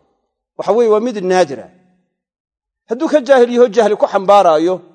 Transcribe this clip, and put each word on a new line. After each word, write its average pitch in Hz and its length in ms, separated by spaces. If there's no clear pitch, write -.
waxa 170 140
weeye 226 200
waa 214 80
mid 233 240
naadira. 165 420
Hadduu 262 180
ka 302 120
jaahil 247 320
yaho 240 160
jahli 208 280
ku 240 100
xambaaraayo, 185 680